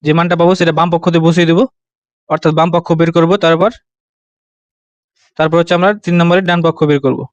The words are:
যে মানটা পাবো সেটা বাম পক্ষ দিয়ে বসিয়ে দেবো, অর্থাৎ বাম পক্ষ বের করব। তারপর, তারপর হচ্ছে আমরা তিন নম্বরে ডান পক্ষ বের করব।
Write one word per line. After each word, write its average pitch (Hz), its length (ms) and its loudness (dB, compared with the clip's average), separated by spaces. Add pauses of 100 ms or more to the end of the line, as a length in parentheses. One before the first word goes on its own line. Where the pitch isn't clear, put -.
যে 151 120 -2
মানটা 170 220 -2
পাবো 170 200 2
সেটা 165 200 0
বাম 170 140 0
পক্ষ 170 200 -4
দিয়ে 165 140 2
বসিয়ে 170 240 0
দেবো, 180 120 2 (680)
অর্থাৎ - 260 -2
বাম 170 160 2
পক্ষ 170 120 -2 (120)
বের 165 160 2
করব। 170 160 2 (120)
তারপর, 165 280 0 (1700)
তারপর 156 220 0
হচ্ছে 170 180 0
আমরা 180 120 2 (140)
তিন 175 160 -2
নম্বরে 175 300 2
ডান 175 160 0
পক্ষ 165 140 -2 (100)
বের 143 160 2
করব। 127 140 -2 (120)